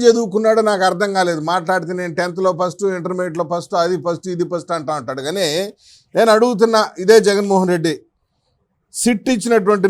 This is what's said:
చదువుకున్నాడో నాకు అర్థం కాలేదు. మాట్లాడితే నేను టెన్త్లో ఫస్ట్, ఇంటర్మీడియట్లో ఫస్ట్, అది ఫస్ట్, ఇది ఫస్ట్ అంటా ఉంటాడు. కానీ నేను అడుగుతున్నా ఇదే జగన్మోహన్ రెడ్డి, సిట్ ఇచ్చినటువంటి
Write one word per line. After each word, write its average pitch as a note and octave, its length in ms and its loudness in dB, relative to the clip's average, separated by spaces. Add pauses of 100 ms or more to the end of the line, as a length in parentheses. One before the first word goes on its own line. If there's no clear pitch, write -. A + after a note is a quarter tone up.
చదువుకున్నాడో A3 600 2
నాకు G3+ 280 0
అర్థం G3 220 -2
కాలేదు. F3+ 280 0
మాట్లాడితే F3 520 -2
నేను F3+ 220 -8
టెన్త్లో F3+ 360 -2 (100)
ఫస్ట్, F3+ 240 -4 (140)
ఇంటర్మీడియట్లో F3+ 540 -6
ఫస్ట్, F3 220 -8
అది F3+ 300 0
ఫస్ట్, F3 300 -6
ఇది E3+ 180 -4
ఫస్ట్ F3 240 -8
అంటా D#3 240 -6
ఉంటాడు. C3 220 -10
కానీ E3+ 260 -4 (640)
నేను A3 220 4
అడుగుతున్నా A3+ 440 2 (180)
ఇదే F#3+ 220 6
జగన్మోహన్ G3 540 2
రెడ్డి, D#3+ 200 0 (1040)
సిట్ A#3+ 280 0
ఇచ్చినటువంటి G#3 600 2